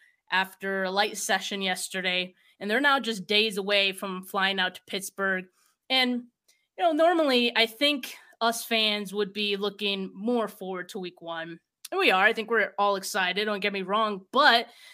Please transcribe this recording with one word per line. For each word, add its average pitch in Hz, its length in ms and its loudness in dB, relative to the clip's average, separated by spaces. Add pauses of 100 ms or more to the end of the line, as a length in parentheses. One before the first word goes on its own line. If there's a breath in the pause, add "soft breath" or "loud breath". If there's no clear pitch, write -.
(320 soft breath)
after 190 520 -2
a 185 80 -2
light 214 260 0
session 196 460 -2
yesterday, 185 720 -2 (240 soft breath)
and 202 100 -6
they're 226 100 2
now 277 200 4
just 214 260 -6
days 208 320 2
away 196 340 2
from 185 320 -6
flying 190 360 0
out 180 160 0
to - 100 -20
Pittsburgh. 190 600 -4 (440)
And, 247 360 0 (520)
you 381 60 0
know, 339 80 6
normally 302 640 4
I 226 100 4
think 285 480 -2 (260 loud breath)
us 226 240 0
fans 208 520 -2
would 202 180 -2
be 202 240 -2
looking 196 560 -4
more 220 340 -2
forward 185 420 -10
to - 100 -10
week 180 200 -10
one. 165 400 -10 (320)
And 359 60 -4
we 349 140 4
are. 190 120 4
I 220 100 6
think 226 180 -6
we're 214 260 0
all 202 200 2
excited, 190 480 -2
don't 208 160 -2
get 202 120 -2
me 196 80 -4
wrong, 202 400 -2 (100)
but 247 360 6 (260 loud breath)